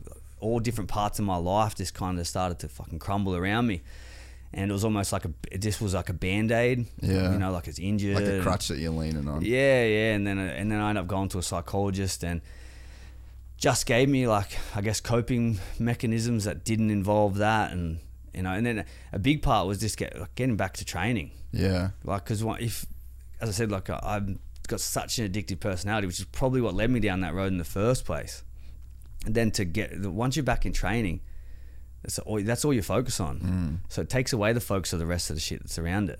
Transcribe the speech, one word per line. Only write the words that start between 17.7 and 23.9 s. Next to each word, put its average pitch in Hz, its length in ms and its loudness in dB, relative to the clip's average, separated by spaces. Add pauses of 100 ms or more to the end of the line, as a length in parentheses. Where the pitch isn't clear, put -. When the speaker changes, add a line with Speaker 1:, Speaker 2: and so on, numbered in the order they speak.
Speaker 1:
And, 82 280 -2 (340)
you 92 100 -4
know, 92 80 -2
and 104 140 0
then 113 200 0 (280)
a 98 60 -2
big 143 220 4
part 107 260 4
was 98 120 0
just 107 180 -2
get, - 220 -6
like, 87 160 -12
getting 123 220 2
back 95 180 0
to - 100 -8
training. 90 460 -2 (200)
Speaker 2:
Yeah. 92 400 2 (120)
Speaker 1:
Like, - 220 -4
'cause 110 180 -2
what, 110 180 -2
if, 113 240 -4 (560)
as 117 80 -2
I - 40 -2
said, 110 180 2
like, 95 180 -2
I, 90 140 -4